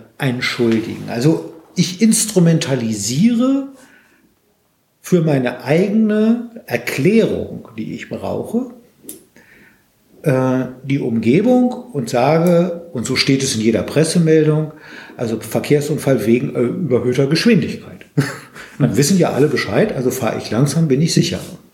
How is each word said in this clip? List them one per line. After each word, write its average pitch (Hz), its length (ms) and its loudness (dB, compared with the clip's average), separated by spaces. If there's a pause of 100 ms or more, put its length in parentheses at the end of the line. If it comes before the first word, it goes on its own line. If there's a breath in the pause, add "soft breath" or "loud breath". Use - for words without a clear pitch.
(180)
einen 127 240 -2
Schuldigen. 107 680 -2
Also 127 460 0 (200)
ich 180 280 0
instrumentalisiere 165 1700 2 (1300 loud breath)
für 175 220 0
meine 131 420 -2
eigene 214 840 2 (160)
Erklärung, 139 1040 0 (100)
die - 160 -8
ich - 160 -14
brauche, 113 640 -6 (1500 soft breath)
äh, 131 440 0 (160)
die 139 160 -2
Umgebung 196 760 2
und - 380 -8
sage, 165 840 2
und 113 140 -6
so 127 100 -4
steht 135 260 2
es 135 120 -4
in 110 80 -2
jeder 107 200 2
Pressemeldung, 156 920 2 (440 loud breath)
also 113 240 -6
Verkehrsunfall 139 840 0
wegen, 123 280 2
äh, - 60 -2
überhöhter 127 680 0
Geschwindigkeit. 151 800 0 (120)
<laughs> - 640 -6
Dann 117 180 0
wissen 147 220 4
ja 131 140 2
alle 131 160 2
Bescheid, 143 460 0
also 127 160 -2
fahre - 280 -4
ich - 120 -10
langsam, 143 380 2
bin 131 120 2
ich 165 140 0
sicher. - 260 0 (340)